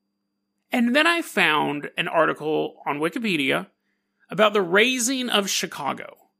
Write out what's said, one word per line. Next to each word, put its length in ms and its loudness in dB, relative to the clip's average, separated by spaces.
And 240 0
then 140 4
I 140 0
found 760 0
an 120 -4
article 760 -2
on 140 -4
Wikipedia 680 0
about 220 2
the 100 2
razing 680 2
of 200 2
Chicago. 800 -6